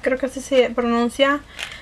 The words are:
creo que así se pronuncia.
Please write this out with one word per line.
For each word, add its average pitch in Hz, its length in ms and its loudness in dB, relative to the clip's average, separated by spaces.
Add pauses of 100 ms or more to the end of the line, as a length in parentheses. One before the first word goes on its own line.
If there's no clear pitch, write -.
creo 254 160 0
que 269 80 -4
así 262 160 -6
se 254 300 2
pronuncia. 240 720 0 (400)